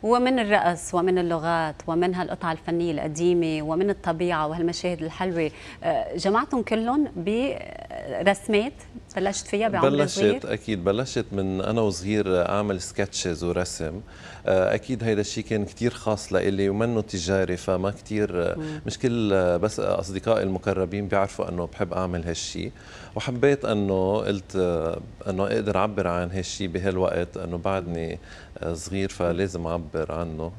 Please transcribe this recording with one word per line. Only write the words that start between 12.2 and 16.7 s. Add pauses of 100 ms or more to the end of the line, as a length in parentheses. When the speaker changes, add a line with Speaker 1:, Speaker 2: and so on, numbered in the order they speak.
Speaker 2:
أعمل
سكتشز
ورسم. (460)
آه،
أكيد
هيدا
الشي
كان
كتير
خاص
لإلي